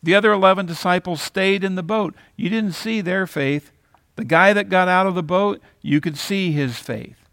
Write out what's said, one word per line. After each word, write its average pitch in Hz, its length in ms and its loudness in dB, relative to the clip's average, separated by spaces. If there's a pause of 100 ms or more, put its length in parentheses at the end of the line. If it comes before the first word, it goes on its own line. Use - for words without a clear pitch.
The 165 140 4
other 214 160 4
eleven 190 340 4
disciples 180 560 -2
stayed 196 400 -2
in 190 140 -4
the 185 80 -6
boat. 208 320 -2 (180)
You 180 140 -4
didn't 214 240 -2
see 220 280 -4
their 185 280 -2
faith. 143 420 -2 (440)
The - 120 -8
guy 175 260 6
that 202 160 0
got 185 200 2
out 185 180 2
of 190 80 -2
the 180 80 -4
boat, 190 360 -2 (220)
you 143 180 0
could 151 200 -4
see 190 340 -2
his 135 260 -2
faith. 117 380 -10 (160)